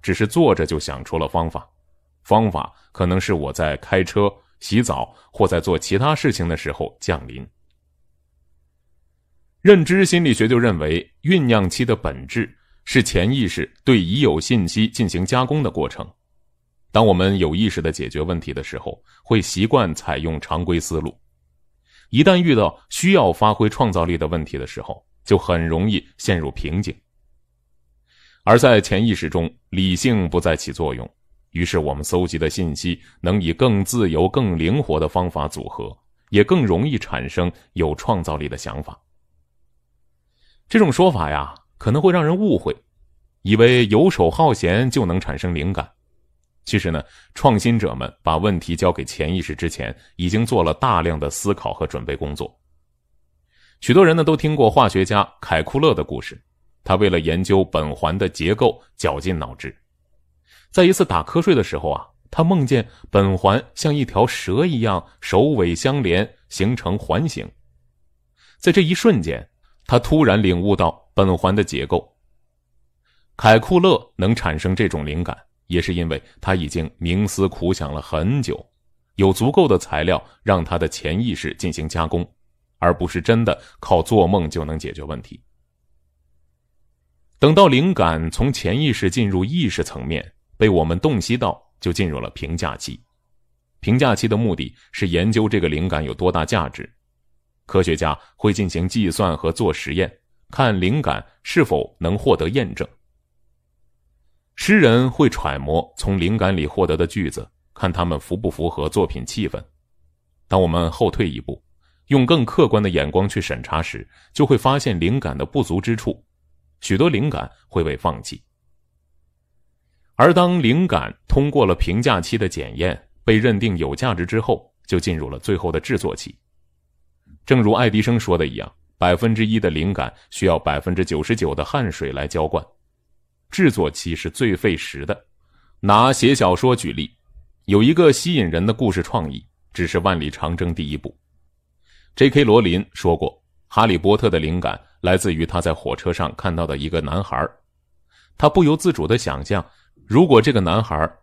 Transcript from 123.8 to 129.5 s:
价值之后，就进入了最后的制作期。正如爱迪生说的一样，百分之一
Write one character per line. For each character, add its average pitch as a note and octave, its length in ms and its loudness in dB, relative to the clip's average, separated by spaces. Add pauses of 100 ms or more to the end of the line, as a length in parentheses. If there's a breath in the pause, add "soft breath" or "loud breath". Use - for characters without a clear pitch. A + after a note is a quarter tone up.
价 A#2+ 220 -4
值 F2 100 -4
之 A2 140 -2
后， - 340 -4 (140)
就 F#2 120 0
进 E2+ 160 -2
入 C#2+ 140 -6
了 C2+ 80 -10
最 G2 180 -4
后 E2+ 160 -4
的 D#2+ 80 -2
制 A2 180 -4
作 - 180 -4
期。 - 200 -16 (1080)
正 C3 160 4
如 G#2 120 4
爱 A#2 160 2
迪 G#2+ 120 0
生 A#2 180 0
说 F2+ 180 0
的 D#2+ 100 0
一 A#1+ 80 -8
样， G1+ 140 -12 (280)
百 F2+ 180 2
分 A2+ 200 0
之 A2 100 0
一 A2 140 0